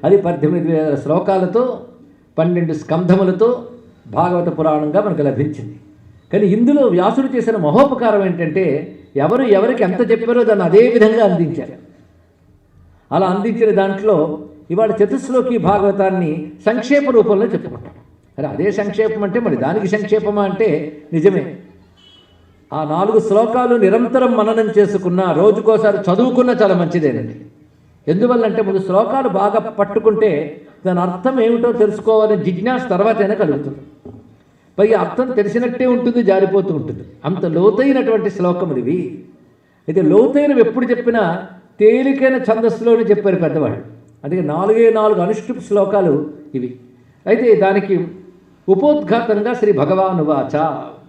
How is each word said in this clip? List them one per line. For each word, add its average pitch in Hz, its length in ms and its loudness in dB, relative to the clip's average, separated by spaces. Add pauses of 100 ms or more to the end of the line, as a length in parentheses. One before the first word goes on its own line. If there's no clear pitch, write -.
అది 180 120 4
పద్దెనిమిది 170 560 -2
వేల 156 220 0
శ్లోకాలతో 185 840 -2 (580)
పన్నెండు 170 340 0
స్కంధములతో 185 960 0 (380)
భాగవత 170 520 -2
పురాణంగా 151 420 0
మనకు 190 220 -4
లభించింది. 120 580 -4 (520)
కానీ 208 140 2
ఇందులో 240 400 2
వ్యాసుడు 226 500 0
చేసిన 226 200 -2
మహోపకారం 214 680 2
ఏంటంటే 170 680 -2 (220)
ఎవరు 180 260 2
ఎవరికి 220 400 2
ఎంత 185 280 0
చెప్పారో 226 340 2
దాన్ని 202 200 2
అదే 196 240 6
విధంగా 220 460 4
అందించారు. 143 380 -4 (1400)
అలా 180 140 0
అందించిన 208 440 0
దాంట్లో 190 720 0 (300)
ఇవాళ 214 200 0 (140)
చతుశ్లోకి 247 540 -2
భాగవతాన్ని 185 920 -2 (140)
సంక్షేప 254 440 0
రూపంలో 214 360 4
చెప్పుకుంటాం. - 440 -8 (480)
అరే 143 100 -6
అదే 151 240 -2
సంక్షేపం 208 520 -2
అంటే 202 160 -2
మరి 190 160 -2
దానికి 175 320 -2
సంక్షేపమా 208 540 -2
అంటే 190 560 -2 (140)
నిజమే. 170 440 0 (1160)
ఆ 151 120 -4
నాలుగు 190 340 2
శ్లోకాలు 233 580 2
నిరంతరం 233 600 2
మననం 220 420 0
చేసుకున్నా, 185 540 0
రోజుకోసారి 208 640 2
చదువుకున్నా 240 680 2
చాలా 190 120 2
మంచిదేనండి. 151 640 -2 (720)
ఎందువల్లంటే 226 540 0
ముందు 190 160 -2
శ్లోకాలు 226 500 0
బాగా 202 320 0
పట్టుకుంటే 208 1000 -2 (260)
దాని 180 140 0
అర్థం 180 400 -2
ఏమిటో 233 320 2
తెలుసుకోవాలని 214 720 2
జిజ్ఞాస 208 440 -4
తర్వాతైనా 202 460 0
కలుగుతుంది. 151 440 -2 (1000)
పైగా 208 220 4
అర్థం 240 320 -4
తెలిసినట్టే 240 540 -2
ఉంటుంది, 240 360 0
జారిపోతూ 190 520 0
ఉంటుంది. - 280 -8 (220)
అంత 180 200 -4
లోతైనటువంటి 208 840 2
శ్లోకములు 175 480 -2
ఇవి. 131 460 -6 (640)
అయితే 175 140 0
లోతైనవి 262 580 4
ఎప్పుడు 233 260 2
చెప్పినా 226 600 -2 (340)
తేలికైన 262 560 2
ఛందస్సులోనే 226 680 0
చెప్పారు 196 340 0
పెద్దవాళ్ళు. 147 420 -2 (460)
అందుకే 175 180 -4
నాలుగే 202 480 2
నాలుగు 214 300 2
అనుష్ఠుప్ 214 460 -4
శ్లోకాలు 190 640 0 (240)
ఇవి. 123 260 -8 (460)
అయితే 226 280 4
దానికి 190 540 0 (600)
ఉపోద్ఘాతంగా 226 840 0
శ్రీ 208 180 0
భగవానువాచ 156 960 0 (400)